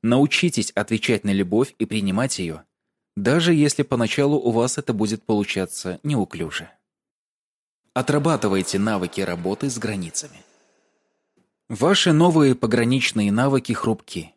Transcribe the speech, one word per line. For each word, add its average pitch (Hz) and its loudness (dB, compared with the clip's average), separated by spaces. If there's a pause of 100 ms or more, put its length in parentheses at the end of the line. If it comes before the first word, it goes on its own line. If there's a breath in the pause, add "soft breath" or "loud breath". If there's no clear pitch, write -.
Научитесь 131 2
отвечать 107 -2
на 101 0
любовь 98 0
и 110 0
принимать 107 -2
ее, 80 -8 (520)
даже 156 2
если 147 2
поначалу 139 0
у 120 0
вас 113 0
это 139 -6
будет 107 -2
получаться 98 -4
неуклюже. 87 -6 (1200)
Отрабатывайте 123 0
навыки 98 -2
работы 92 -4
с 117 -8
границами. 104 -8 (1300)
Ваши 165 2
новые 156 6
пограничные 117 0
навыки 127 0
хрупки. - -6